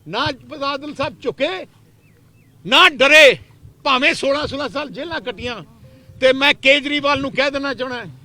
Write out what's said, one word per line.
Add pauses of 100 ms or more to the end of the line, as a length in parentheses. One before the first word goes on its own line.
ਨਾ (320)
ਬਾਦਲ
ਸਾਹਿਬ
ਝੁਕੇ, (1000)
ਨਾ
ਡਰੇ, (460)
ਭਾਵੇਂ
ਸੋਲਾਂ
ਸੋਲਾਂ
ਸਾਲ
ਜੇਲ੍ਹਾਂ
ਕੱਟੀਆਂ। (680)
ਤੇ
ਮੈਂ
ਕੇਜਰੀਵਾਲ
ਨੂੰ
ਕਹਿ
ਦੇਣਾ
ਚਾਹੁੰਦਾ (220)